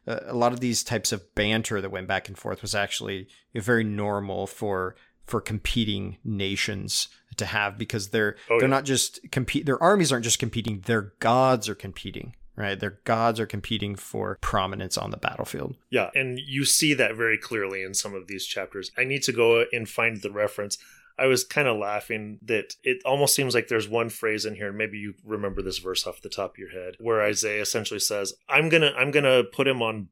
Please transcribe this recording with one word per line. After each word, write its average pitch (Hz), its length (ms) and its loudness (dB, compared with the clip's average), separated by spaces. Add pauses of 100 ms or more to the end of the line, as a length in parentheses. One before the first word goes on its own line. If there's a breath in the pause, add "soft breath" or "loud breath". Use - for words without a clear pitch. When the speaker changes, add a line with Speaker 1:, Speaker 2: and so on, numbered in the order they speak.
Speaker 1:
uh, 113 200 -4
a 123 80 -6
lot 120 180 4
of 123 80 -6
these 120 240 0
types 113 280 -2
of - 220 -8
banter 107 460 2
that 95 100 -4
went 95 180 -8
back 95 200 -2
and 101 80 -12
forth 98 240 -8
was 104 140 -4
actually 101 540 -4 (260 soft breath)
very 113 300 2
normal 101 640 -2
for, 92 500 -4 (280 soft breath)
for 113 160 -2
competing 101 840 -2
nations 98 840 -2 (280 soft breath)
to 104 100 -2
have, 104 320 0
because 104 300 -4
they're, 104 280 2 (140)
Speaker 2:
Oh, 117 80 6
Speaker 1:
they're 127 100 6
Speaker 2:
yeah. 135 60 4
Speaker 1:
not 135 100 2
just 135 360 0 (100)
compete, 135 360 -2
their 135 160 2
armies 175 300 6
aren't 120 120 0
just 117 140 2
competing, 110 420 -2
their 104 400 0
gods 127 480 4
are 104 60 -4
competing, - 600 -12 (200)
right? 98 240 -2
Their 101 260 -4
gods 113 360 4
are 107 60 -2
competing 101 500 -4
for 98 440 -6
prominence 95 580 -2
on - 120 -6
the - 60 -8
battlefield. - 600 -6 (140)
Speaker 2:
Yeah, 110 240 0
and 131 240 -2
you 139 260 -4
see 151 300 4
that 113 220 2
very 113 220 2
clearly 98 440 -4
in 95 120 -8
some 101 200 -4
of 90 120 -10
these 95 200 -10
chapters. 95 520 -8
I 127 60 4
need 135 200 -2
to 131 80 2
go 117 400 6
and 113 160 -4
find 113 340 -2
the 101 80 -4
reference. 104 460 -2 (420 loud breath)
I 131 80 0
was 127 180 4
kinda 139 280 2
laughing 104 720 -4
that 107 320 -2 (100)
it 127 220 0
almost 139 280 4
seems 131 200 2
like 120 140 2
there's 110 200 2
one 113 220 0
phrase 107 340 -2
in 104 100 -6
here, 101 140 -6
and 101 80 -8
maybe 107 220 -4
you 101 160 -8 (100)
remember 101 380 -4
this 92 160 -4
verse 92 280 -4
off 90 140 -10
the 101 80 -14
top 95 240 -6
of - 60 -20
your 95 120 -14
head, 92 300 -10
where 110 220 2
Isaiah 104 400 2
essentially 104 380 -2
says, 101 340 -2 (160)
"I'm 156 180 4
gonna, 151 300 6
I'm 135 140 2
gonna 131 320 6
put - 220 0
him 131 140 2
on 110 320 -2